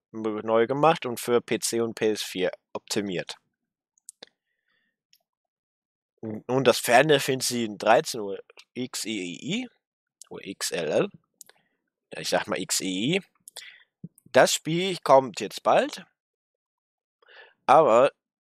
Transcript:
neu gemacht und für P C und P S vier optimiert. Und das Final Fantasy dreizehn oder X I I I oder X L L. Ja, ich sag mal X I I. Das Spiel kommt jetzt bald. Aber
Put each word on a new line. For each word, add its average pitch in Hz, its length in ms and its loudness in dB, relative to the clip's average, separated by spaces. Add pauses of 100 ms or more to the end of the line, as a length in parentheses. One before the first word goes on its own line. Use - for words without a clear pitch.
(120)
neu 110 540 0
gemacht 147 400 0
und 120 140 -8
für 120 220 0
P 110 180 -4
C 117 220 -4
und 113 140 -4
P 110 160 0
S 104 120 -6
vier 90 280 -4 (220)
optimiert. 98 640 -6 (2750)
Und 113 420 -2
das 117 160 4
Final 139 400 4
Fantasy 123 580 -4
dreizehn 117 440 2
oder 98 200 -8 (320)
X - 320 -10
I 110 140 -6
I 107 440 -8
I 240 60 -14 (600)
oder - 160 -16
X - 260 -10
L 80 180 -4
L. 131 200 0 (1040)
Ja, - 80 -12
ich - 80 -8
sag 87 180 -2
mal 101 120 -4
X - 200 -4
I 98 360 -2
I. 190 60 -4 (1040)
Das - 280 4
Spiel 175 500 -4
kommt 135 380 4
jetzt 95 200 -10
bald. 196 440 0 (1600)
Aber 127 480 6 (320)